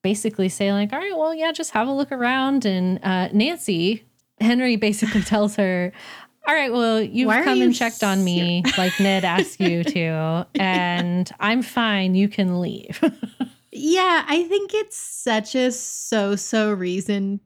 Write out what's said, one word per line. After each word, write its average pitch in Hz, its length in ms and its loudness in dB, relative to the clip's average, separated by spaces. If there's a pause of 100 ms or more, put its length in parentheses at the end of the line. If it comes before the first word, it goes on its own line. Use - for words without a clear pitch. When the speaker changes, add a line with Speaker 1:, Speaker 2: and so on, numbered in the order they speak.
Speaker 1:
basically 202 460 -2
say, 196 240 0
like, 208 200 0
"All 269 60 -6
right, 381 180 -4
well, 320 180 0
yeah, 320 180 -2
just 320 200 -8
have 226 160 0
a 277 40 -2
look 277 200 -2
around." 262 540 0
And, 185 360 2
uh, 185 300 0
Nancy, 214 720 0 (360)
Henry 240 360 4
basically 214 460 0
<laughs> - 120 -2
tells 208 220 2
her, 185 360 0 (540)
"All 302 80 2
right, 277 180 0
well, 226 280 2
you've 226 280 0
Speaker 2:
Why 220 120 4
are 330 40 0
Speaker 1:
come 254 140 2
Speaker 2:
you 254 60 4
Speaker 1:
and 240 100 4
checked 233 280 -2
on 196 220 2
me, 175 400 2
Speaker 2:
here? - 100 2
<laughs> - 40 -2
Speaker 1:
like 185 200 0
Ned 196 260 2
asked 180 360 0
you 170 240 0
to, 165 680 -2
Speaker 2:
<laughs> - 40 -20
Yeah. 180 460 0
Speaker 1:
and 175 300 0 (100)
I'm 226 220 0
fine. 202 520 0
You 196 140 4
can 185 320 -2
leave." - 460 -8
<laughs> - 60 2 (640)
Speaker 2:
Yeah, 339 520 2
I 339 160 0
think 392 280 -2
it's 427 240 -4
such - 600 -4
a 254 160 2
so-so 214 1000 -2
reason 196 720 -2